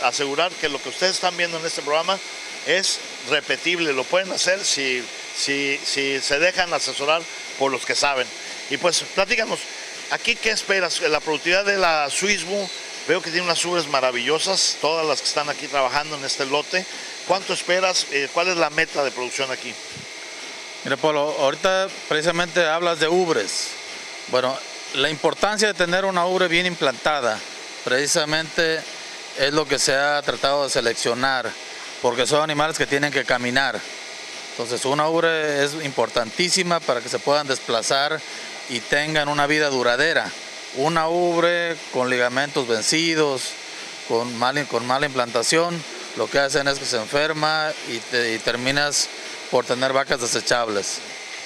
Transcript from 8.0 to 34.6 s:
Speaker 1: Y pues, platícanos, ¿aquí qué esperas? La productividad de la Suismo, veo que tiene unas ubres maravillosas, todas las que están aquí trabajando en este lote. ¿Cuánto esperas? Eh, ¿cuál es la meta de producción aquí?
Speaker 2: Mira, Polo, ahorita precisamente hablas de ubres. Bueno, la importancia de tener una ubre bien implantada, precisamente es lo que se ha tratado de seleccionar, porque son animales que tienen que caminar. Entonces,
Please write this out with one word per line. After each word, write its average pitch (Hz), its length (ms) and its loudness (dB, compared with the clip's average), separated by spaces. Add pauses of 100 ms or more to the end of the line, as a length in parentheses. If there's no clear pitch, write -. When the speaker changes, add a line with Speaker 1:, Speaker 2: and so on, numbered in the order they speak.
Speaker 1:
Y 139 100 -2
pues, 165 260 2 (100)
platícanos, 214 460 0 (500)
¿aquí 226 240 0
qué 220 160 -2
esperas? 196 520 0
La 151 180 2
productividad 170 440 2
de 202 140 2
la 156 320 4
Suismo, 190 580 -2 (380)
veo 165 160 4
que 165 80 -6
tiene 175 160 0
unas 165 180 2
ubres 170 220 0
maravillosas, 139 920 2
todas 160 260 2
las 139 140 2
que - 80 -2
están 147 200 0
aquí 147 200 -4
trabajando 143 480 0
en 139 80 -8
este 139 200 -2
lote. 147 400 0 (440)
¿Cuánto 185 240 0
esperas? 180 580 2
Eh, 139 220 0
¿cuál 175 160 2
es 180 80 2
la 165 140 4
meta 156 340 0
de 127 80 0
producción 127 400 -4
aquí? 120 200 -8 (1120)
Speaker 2:
Mira, 131 140 0
Polo, 151 420 2
ahorita 190 500 2 (200)
precisamente 165 580 2
hablas 165 320 2
de 156 80 2
ubres. 160 640 2 (580)
Bueno, 127 320 2 (360)
la 143 140 2
importancia 196 600 2
de 202 60 0
tener 180 300 2
una 180 220 2
ubre 185 220 4
bien 170 180 4
implantada, 139 720 0 (460)
precisamente 156 960 0 (580)
es 139 140 4
lo 151 160 2
que 139 100 2
se 139 160 2
ha 143 280 2
tratado 139 420 2
de 127 60 -2
seleccionar, 120 800 2 (540)
porque 120 240 2
son 147 160 4
animales 156 340 2
que 139 100 2
tienen 143 260 2
que 131 120 2
caminar. 123 560 0 (720)
Entonces, 117 340 -4